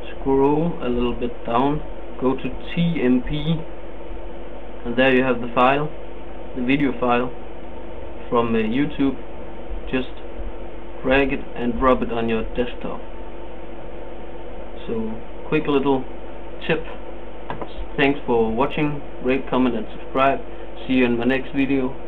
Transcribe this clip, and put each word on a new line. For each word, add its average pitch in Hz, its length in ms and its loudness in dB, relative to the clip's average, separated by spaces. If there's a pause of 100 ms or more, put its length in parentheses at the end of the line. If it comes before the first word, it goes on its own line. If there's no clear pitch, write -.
Scroll 143 720 2
a 123 80 -2
little 120 240 2
bit 120 320 -4
down, 135 340 2 (400)
go 131 160 2
to - 140 -4 (240)
T 170 300 0
M 127 180 4
P, 147 400 0 (1200)
and 120 140 0
there 131 180 6
you 127 80 6
have 120 180 2
the 120 120 -2
file, 139 380 4 (640)
the 127 80 -2
video 135 360 4
file 123 320 4 (960)
from, 117 260 4
uh, - 20 4
YouTube. 135 580 2 (760)
Just 127 180 0 (920)
drag 135 300 4
it - 120 -2 (100)
and 120 240 0
drop 123 220 6
it 113 100 -2
on 117 180 0
your 110 140 0 (120)
desktop. - 440 -2 (1900)
So, 226 260 -2 (340)
quick 151 200 2
little 135 360 2 (640)
tip. 165 160 2 (1120)
Thanks 139 300 4
for 113 280 4
watching, 143 480 0 (220)
rate, 131 260 0
comment 127 260 2
and 107 120 -2 (100)
subscribe. 135 420 2 (460)
See 131 100 2
you 127 100 6
in 120 120 4
my 117 60 0
next 127 320 2
video. 131 400 2 (120)